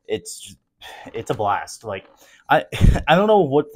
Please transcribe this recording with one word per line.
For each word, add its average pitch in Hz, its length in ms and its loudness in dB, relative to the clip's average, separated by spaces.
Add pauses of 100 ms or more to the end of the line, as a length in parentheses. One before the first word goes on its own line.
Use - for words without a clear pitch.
it's, 214 480 -12 (580)
it's 113 180 -8
a - 20 -2
blast. 101 500 -6
Like, 98 260 -12 (400)
I, - 160 0 (200)
<laughs> - 220 4
I 151 80 4
don't 202 120 2
know 208 140 4
what, 147 340 0